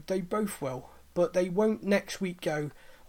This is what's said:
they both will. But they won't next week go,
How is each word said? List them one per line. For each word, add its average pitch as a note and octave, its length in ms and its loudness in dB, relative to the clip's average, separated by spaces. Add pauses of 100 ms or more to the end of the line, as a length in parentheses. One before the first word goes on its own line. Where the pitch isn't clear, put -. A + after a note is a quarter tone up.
they F#3+ 160 -2
both G#3 400 -2
will. C3 280 -6 (260)
But F3 180 4
they F#3 160 2
won't G#3+ 340 2
next G3 380 0
week F3+ 200 -4
go, D3+ 280 -2 (400)